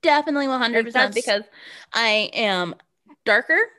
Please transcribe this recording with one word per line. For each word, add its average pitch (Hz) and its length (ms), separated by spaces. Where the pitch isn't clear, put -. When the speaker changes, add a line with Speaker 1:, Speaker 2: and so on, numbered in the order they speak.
Speaker 1:
Definitely 294 460
one 262 120
hundred 233 260
percent, 226 300
Speaker 2:
Like, 226 100
that's - 0
Speaker 1:
because 214 180
I 214 400
am 185 420
darker 247 340